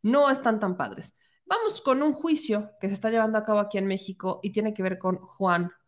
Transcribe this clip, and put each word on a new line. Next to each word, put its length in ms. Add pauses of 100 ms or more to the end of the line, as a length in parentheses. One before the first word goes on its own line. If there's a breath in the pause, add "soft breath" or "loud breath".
no 260
están 300
tan 180
padres. 400 (300)
Vamos 340
con 220
un 100
juicio 560 (100)
que 100
se 40
está 160
llevando 300
a 40
cabo 140
aquí 220
en 80
México 560
y 80
tiene 240
que 80
ver 160
con 180
Juan 540 (160)